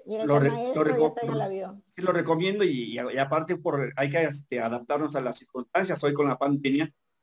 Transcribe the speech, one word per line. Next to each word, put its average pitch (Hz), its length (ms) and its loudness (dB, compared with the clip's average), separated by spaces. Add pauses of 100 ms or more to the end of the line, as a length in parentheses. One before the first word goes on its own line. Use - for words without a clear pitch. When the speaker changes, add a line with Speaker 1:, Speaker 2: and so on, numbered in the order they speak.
Speaker 1:
Mira, 214 180 -4
Speaker 2:
Lo 143 120 4
Speaker 1:
está 139 120 6
Speaker 2:
re-, - 40 4
Speaker 1:
maestro, 156 320 0
Speaker 2:
lo 151 60 4
Speaker 1:
ya - 60 0
Speaker 2:
reco-, 151 120 6
Speaker 1:
está, 233 180 -4
ya 240 80 -4
la 202 140 -2
vio. 190 400 -8
Speaker 2:
sí, - 140 -12
lo 185 100 2
recomiendo 170 520 2
y, 175 60 4
y, 117 240 -4
y 123 240 -4
aparte 156 380 0
por, 143 400 -2
hay 139 140 0
que, 165 120 2
este, 143 380 -4
adaptarnos 143 560 -2
a 135 40 0
las 127 180 -4
circunstancias. 170 680 -2
Hoy 143 100 2
con 143 140 2
la 131 100 0
pandemia, 143 520 0 (320)